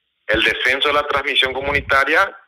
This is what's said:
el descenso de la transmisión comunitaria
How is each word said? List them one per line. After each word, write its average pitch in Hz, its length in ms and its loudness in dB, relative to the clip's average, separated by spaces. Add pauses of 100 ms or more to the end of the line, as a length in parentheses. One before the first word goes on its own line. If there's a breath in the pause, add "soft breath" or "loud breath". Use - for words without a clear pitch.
(280)
el - 160 0
descenso 131 440 0
de 147 80 0
la 147 120 0
transmisión 135 460 0
comunitaria 139 840 0 (120)